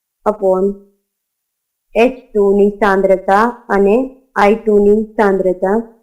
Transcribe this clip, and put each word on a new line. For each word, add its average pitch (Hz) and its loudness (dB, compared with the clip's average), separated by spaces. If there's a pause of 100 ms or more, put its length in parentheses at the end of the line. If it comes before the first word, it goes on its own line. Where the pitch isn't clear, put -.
(260)
upon 196 -2 (1300)
એચ 240 2
ટુ - -4
ની 202 2
સાંદ્રતા 196 0 (240)
અને 196 2 (400)
આઈ 202 2
ટુ 220 -2
ની 202 2 (120)
સાંદ્રતા. 190 -2 (260)